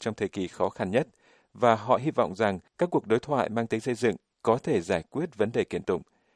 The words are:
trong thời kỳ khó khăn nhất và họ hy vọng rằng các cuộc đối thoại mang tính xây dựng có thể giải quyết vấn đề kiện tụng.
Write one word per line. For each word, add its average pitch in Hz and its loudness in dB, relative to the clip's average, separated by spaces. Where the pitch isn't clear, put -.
trong 110 -4
thời 101 -4
kỳ 90 -4
khó 92 0
khăn 98 -6
nhất 123 0
và 117 4
họ 110 0
hy 127 -2
vọng 95 0
rằng 98 0
các 175 0
cuộc - 0
đối 110 2
thoại 135 -2
mang 113 -2
tính 113 -2
xây 123 -4
dựng 110 0
có - 4
thể 127 0
giải 85 0
quyết 156 -6
vấn 107 0
đề 117 2
kiện 85 -6
tụng. 90 -2